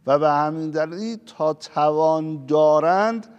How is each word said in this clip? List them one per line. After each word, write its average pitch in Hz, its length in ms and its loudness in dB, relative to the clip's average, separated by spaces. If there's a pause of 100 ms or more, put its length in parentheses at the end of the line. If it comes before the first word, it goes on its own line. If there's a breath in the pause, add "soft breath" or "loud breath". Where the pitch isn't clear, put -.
و 139 140 2
به 151 100 2
همین 156 400 -2
دلیل 170 560 -8
تا 156 280 -4
توان 156 920 -2
دارند 160 840 2 (120)